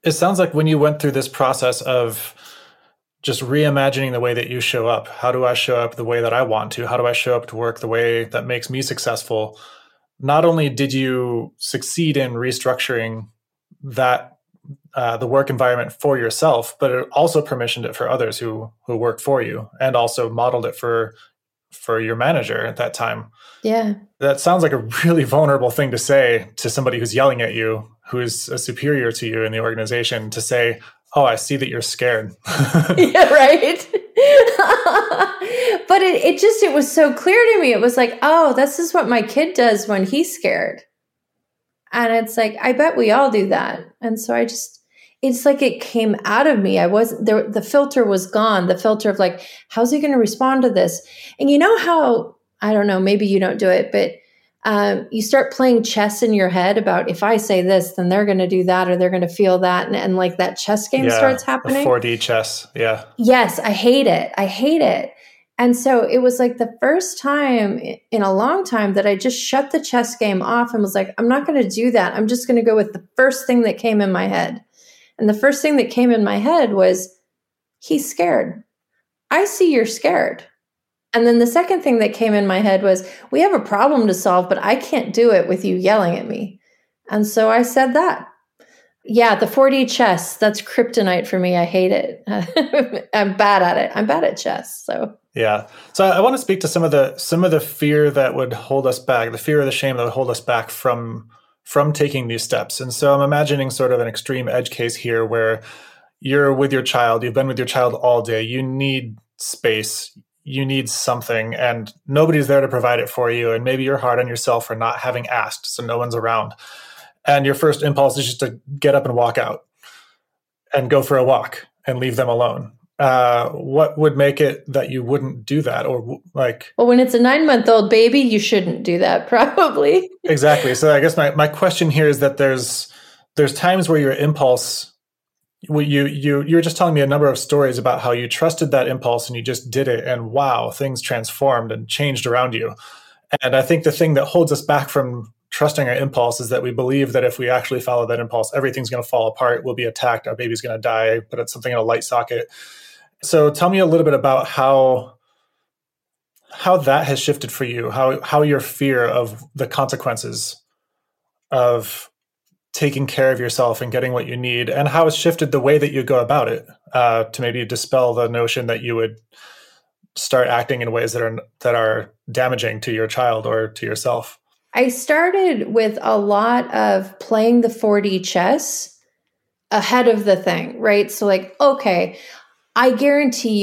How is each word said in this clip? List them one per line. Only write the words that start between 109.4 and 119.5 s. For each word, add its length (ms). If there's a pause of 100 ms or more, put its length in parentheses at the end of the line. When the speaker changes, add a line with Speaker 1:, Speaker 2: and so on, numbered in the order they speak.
Speaker 1:
you 200
need 240
something, 640
and 400 (140)
nobody's 400
there 140
to 60
provide 320
it 100
for 200
you. 220
And 120
maybe 200
you're 140
hard 220
on 80
yourself 380
for 100
not 240
having 280
asked, 380
so 200
no 120
one's 180
around. 380 (760)
And 180
your 100
first 260
impulse 360
is 80
just 160
to 180 (200)
get 140
up 120
and 100
walk 240
out 260 (1080)